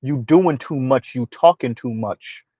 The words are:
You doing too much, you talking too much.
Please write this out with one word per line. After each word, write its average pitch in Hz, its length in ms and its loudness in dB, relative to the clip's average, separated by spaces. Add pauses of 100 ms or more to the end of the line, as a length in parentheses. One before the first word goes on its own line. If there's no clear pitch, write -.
You 139 180 -4
doing 156 380 4
too 143 220 -8
much, 131 360 -2
you 123 120 -4
talking 151 480 0
too 120 180 -10
much. 110 520 -10 (140)